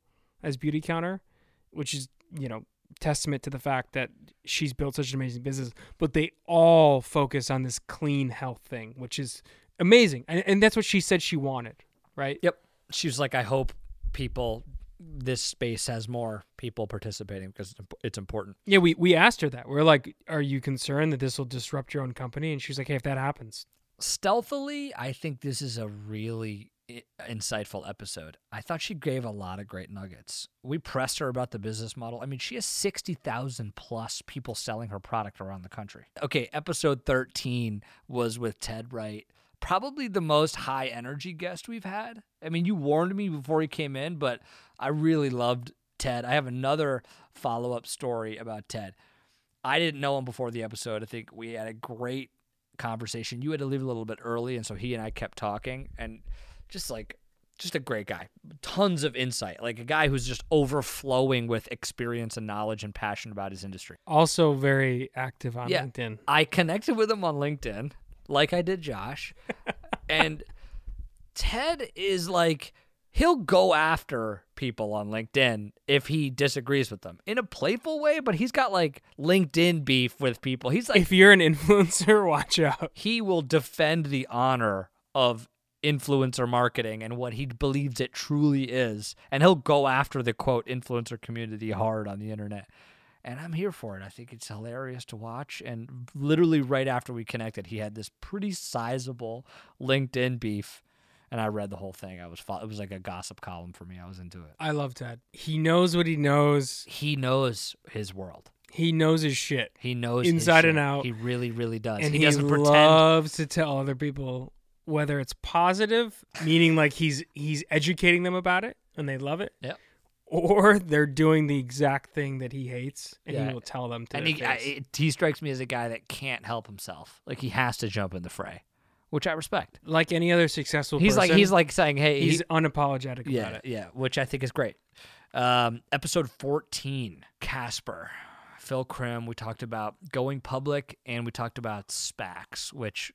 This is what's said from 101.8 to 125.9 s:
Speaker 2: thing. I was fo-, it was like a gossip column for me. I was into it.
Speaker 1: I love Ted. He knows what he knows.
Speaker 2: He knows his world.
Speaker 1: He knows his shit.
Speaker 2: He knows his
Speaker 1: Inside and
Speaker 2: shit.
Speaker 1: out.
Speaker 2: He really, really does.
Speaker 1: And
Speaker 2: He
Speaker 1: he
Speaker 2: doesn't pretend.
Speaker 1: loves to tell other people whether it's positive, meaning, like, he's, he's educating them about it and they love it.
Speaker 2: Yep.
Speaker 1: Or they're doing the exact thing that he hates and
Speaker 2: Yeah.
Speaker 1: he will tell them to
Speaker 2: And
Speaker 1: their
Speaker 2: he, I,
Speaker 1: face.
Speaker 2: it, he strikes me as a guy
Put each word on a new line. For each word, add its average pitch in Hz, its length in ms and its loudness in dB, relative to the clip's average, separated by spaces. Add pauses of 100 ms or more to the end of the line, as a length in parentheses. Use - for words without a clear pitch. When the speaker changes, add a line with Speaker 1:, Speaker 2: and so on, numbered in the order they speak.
Speaker 2:
thing. 92 280 -16
I 87 80 -14
was 85 120 -16
fo-, 98 200 -8
it 110 60 -10
was 107 120 -10
like 98 120 -10
a 95 80 -10
gossip 92 440 -12
column 87 320 -12
for 87 100 -20
me. 90 180 -16
I 87 60 -16
was 92 100 -16
into 90 200 -16
it. 78 200 -18
Speaker 1:
I 156 120 -4
love 143 240 -4
Ted. 120 260 -12 (120)
He 156 260 -6
knows 165 380 4
what 170 100 4
he 160 100 0
knows. 143 720 2
Speaker 2:
He 151 260 -4
knows 131 640 0 (140)
his 98 240 -8
world. 92 360 -14 (220)
Speaker 1:
He 165 180 2
knows 160 320 6
his 139 140 0
shit. 123 420 -2
Speaker 2:
He 123 160 -4
knows 120 300 0
his 170 100 6
Speaker 1:
Inside 160 300 8
and 160 120 6
Speaker 2:
shit. 147 60 4
Speaker 1:
out. 139 220 0
Speaker 2:
He 123 80 -2
really, 120 380 -4
really 113 280 -4
does. 107 240 -2
Speaker 1:
And 147 120 2
Speaker 2:
He 151 60 4
Speaker 1:
he 151 40 6
Speaker 2:
doesn't 143 240 4
pretend. 147 220 6
Speaker 1:
loves 156 640 8
to 156 120 -2
tell 147 320 -2
other 135 160 -2
people 131 580 -6 (340)
whether 147 340 0
it's - 220 -6
positive, 208 800 2 (180)
meaning, 165 320 6
like, 151 200 4
he's, 151 280 0 (120)
he's 147 360 -4
educating 175 540 4
them 180 100 -2
about 180 300 0
it - 120 -12 (200)
and 147 120 -4
they 135 100 -4
love 143 220 -6
it. - 200 -8
Speaker 2:
Yep. - 180 -10 (480)
Speaker 1:
Or 196 540 6
they're 151 260 4
doing 156 400 4
the 143 120 2
exact 135 540 0
thing 139 260 -4
that 127 140 -8
he 131 140 -8
hates 127 580 -10
and 147 120 -6
Speaker 2:
Yeah. 139 120 -2
Speaker 1:
he 131 60 -6
will 120 60 -10
tell 127 280 -8
them 117 200 -8
to - 80 -8
Speaker 2:
And 147 100 -4
Speaker 1:
their 160 80 2
Speaker 2:
he, 135 100 -6
I, 127 120 0
Speaker 1:
face. 131 220 -6
Speaker 2:
it, - 180 -12
he 151 160 4
strikes 156 300 0
me 147 80 -4
as 131 100 -4
a 131 60 -4
guy 120 240 -4